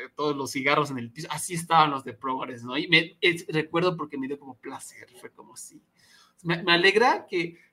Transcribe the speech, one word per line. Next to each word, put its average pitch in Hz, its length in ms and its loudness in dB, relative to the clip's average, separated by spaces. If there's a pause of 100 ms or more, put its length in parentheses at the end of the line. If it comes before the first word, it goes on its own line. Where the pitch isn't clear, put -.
(140)
todos 147 220 -2
los 135 160 -6
cigarros 143 400 0
en 131 60 -6
el 120 120 -10
piso. 156 200 -14
Así 160 240 -8
estaban 165 360 4
los 135 140 -4
de 127 80 -10
Progress, 131 500 -8
¿no? 127 160 -6
Y 180 80 -4
me, 165 340 2
es, 170 280 0
recuerdo 165 480 -2
porque 147 200 -10
me 131 120 -6
dio 139 100 -8
como 135 200 -20
placer, - 500 -18 (120)
fue 127 100 -18
como, - 260 -20
"Sí". - 260 -20 (640)
Me, 170 180 -4
me 170 100 2
alegra 196 540 4
que 170 320 -4 (140)